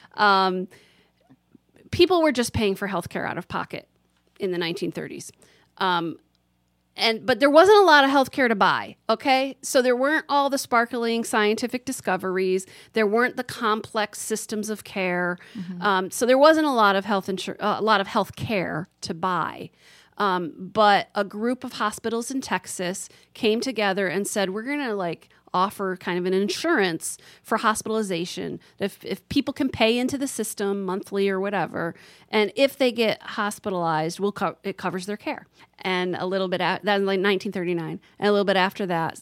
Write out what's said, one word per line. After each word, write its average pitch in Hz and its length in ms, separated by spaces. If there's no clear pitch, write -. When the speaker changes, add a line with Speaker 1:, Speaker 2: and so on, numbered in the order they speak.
Speaker 1:
um, 190 500
people 349 320
were 311 100
just 240 200
paying 202 220
for 196 140
healthcare 180 380
out - 120
of - 100
pocket - 400
in 196 140
the 175 60
nineteen 175 340
thirties. - 400
Um, 170 400
and, 220 260
but 233 140
there 285 100
wasn't 370 280
a 403 60
lot 294 200
of 269 60
healthcare 269 380
to 226 60
buy, 156 420
okay? 262 540
So - 200
there 247 140
weren't 294 320
all 277 220
the 269 80
sparkling 233 680
scientific 220 600
discoveries. 190 840
There 220 140
weren't 233 300
the 247 80
complex 220 760
systems 214 500
of 214 140
care. 180 540
Speaker 2:
Mm-hmm. 175 240
Speaker 1:
Um, 190 280
so - 160
there 254 120
wasn't 311 280
a 285 60
lot 214 240
of 190 80
health 196 220
insur-, 190 340
uh, 202 180
a 151 40
lot 208 180
of 190 60
health 196 300
care 170 520
to - 140
buy. 170 560
Um, 180 400
but 202 560
a 202 100
group 220 400
of 247 100
hospitals 226 560
in 262 120
Texas 185 680
came 220 300
together 202 440
and 185 220
said, 196 220
"We're 214 140
gonna, 269 300
like, 175 360
offer 190 440
kind 180 200
of 180 100
an 190 80
insurance 196 840
for - 160
hospitalization. 196 1040
If, - 260
if - 260
people 277 220
can 277 160
pay 240 300
into 254 180
the 269 120
system 202 560
monthly 196 440
or 190 120
whatever, 175 540
and 214 260
if 269 240
they 254 140
get 220 300
hospitalized, 175 1000
we'll 196 120
co-, 180 300
it 196 140
covers 180 300
their 208 100
care." - 300
And 180 320
a 180 120
little 190 220
bit 180 120
a-, 180 220
that 202 160
was, 196 80
like, 190 140
nineteen 196 320
thirty-nine. 170 460
And 202 100
a - 20
little 202 140
bit 190 120
after 190 300
that, 165 360